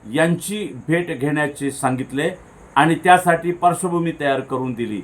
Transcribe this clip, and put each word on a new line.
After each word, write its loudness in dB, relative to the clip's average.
यांची 0
भेट -2
घेण्याचे -2
सांगितले -2
आणि 4
त्यासाठी 4
पार्श्वभूमी 0
तयार 0
करून -4
दिली. -6